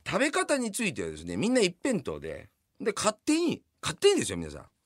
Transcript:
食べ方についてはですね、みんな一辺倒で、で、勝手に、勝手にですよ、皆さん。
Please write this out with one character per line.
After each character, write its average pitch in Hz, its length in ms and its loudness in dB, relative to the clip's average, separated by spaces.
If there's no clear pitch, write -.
食 165 140 -2
べ 285 140 2
方 320 260 2
に 233 140 -2
つ 233 120 -4
い 170 120 -2
て 101 80 -4
は 82 80 -4
で 78 60 -12
す 80 80 -14
ね、 87 120 -4
み 151 100 2
ん 247 60 2
な 254 80 4
一 175 160 2
辺 247 220 0
倒 76 200 -6
で、 73 300 -10
で、 202 160 -2
勝 214 200 -2
手 311 240 0
に、 339 220 -2
勝 160 120 -4
手 403 200 6
に 240 60 2
で 127 40 -2
す 92 60 -4
よ、 92 80 -4
皆 80 100 -6
さ 73 120 -14
ん。 65 40 -20